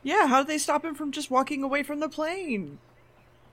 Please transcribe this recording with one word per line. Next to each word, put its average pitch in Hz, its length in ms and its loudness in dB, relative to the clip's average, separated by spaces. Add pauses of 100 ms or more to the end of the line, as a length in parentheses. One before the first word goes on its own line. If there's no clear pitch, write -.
Yeah, 349 260 4
how 262 140 6
do 277 60 0
they 302 100 -2
stop 294 260 0
him 320 120 -4
from 294 160 -4
just 294 180 -6
walking 269 320 2
away 277 220 0
from 294 160 -6
the 311 100 -2
plane? 302 680 -4 (720)